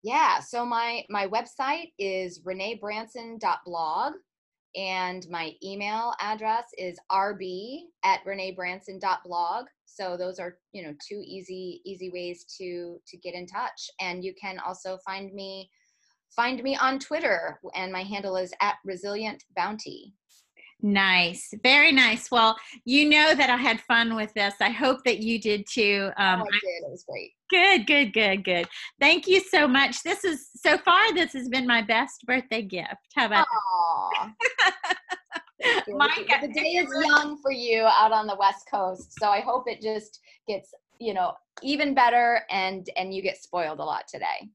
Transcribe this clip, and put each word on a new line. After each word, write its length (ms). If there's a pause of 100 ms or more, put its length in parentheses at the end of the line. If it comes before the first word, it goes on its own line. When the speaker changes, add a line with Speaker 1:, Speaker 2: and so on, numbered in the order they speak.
Speaker 1:
Yeah, 360
so 260
my, 440
my 180
website 680
is 480
renee 340
branson 600
dot 260
blog, 480 (640)
and 520
my 220 (100)
email 600
address 440 (120)
is 200 (120)
R 240
B 540 (180)
at 200
renee 260
branson 480
dot 260
blog. 400 (200)
So 300
those 240
are, 180 (140)
you 120
know, 100 (120)
two 200
easy, 600
easy 280
ways 320 (140)
to, 480
to 100
get 160
in 120
touch. 440 (100)
And 240
you 160
can 200
also 460
find 280
me, 360 (640)
find 300
me 140
on 220
Twitter, 600 (160)
and 160
my 120
handle 340
is 240
at 140 (100)
resilient 580 (140)
bounty. 560 (680)
Speaker 2:
Nice. 800
Very 300
nice. 400
Well, 240 (300)
you 240
know 260
that 140
I 80
had 240
fun 340
with 180
this. 280
I 80
hope 340
that 160
you 180
did 320
too. 460
Um, 240
Speaker 1:
Oh, 60
I 20
Speaker 2:
I 140
Speaker 1:
did. 240
It 40
was 140
great. 280 (180)
Speaker 2:
Good, 360
good, 280
good, 320
good. 200 (360)
Thank 260
you 140
so 260
much. 360
This 200
is, 320
so 220
far, 360
this 200
has 160
been 180
my 140
best 440
birthday 360
gift. 340 (180)
How 120
about 280
Speaker 1:
Aw. 800 (320)
Speaker 2:
that? 180
<laughs> 160 (640)
Speaker 1:
Thank 260
you. 100
Speaker 2:
Mike, 140 (180)
Speaker 1:
Well, 140
the 40
Speaker 2:
if 60
Speaker 1:
day 160
Speaker 2:
you're 160
Speaker 1:
is 40
Speaker 2:
listening 220
Speaker 1:
young 300
for 100
you 320
out 300
on 120
the 140
West 320
Coast, 480
so 100
I 120
hope 260
it 140
just 400 (260)
gets, 220 (320)
you 120
know, 200 (280)
even 320
better 560
and, 460
and 180
you 80
get 220
spoiled 360
a 40
lot 240
today. 480